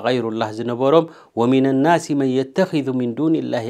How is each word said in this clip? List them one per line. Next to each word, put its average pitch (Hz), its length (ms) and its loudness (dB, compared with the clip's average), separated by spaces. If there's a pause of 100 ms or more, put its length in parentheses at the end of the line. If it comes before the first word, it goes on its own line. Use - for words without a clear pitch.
ገይሩላህ 113 500 -2
ዝነበሮም 123 540 2 (260)
«ወሚነ 127 340 2 (100)
ናሲ 160 360 2
መን 139 180 0
የተኺዙ 135 600 -2
ሚን 123 200 -2
ዱኒላሂ 127 580 -2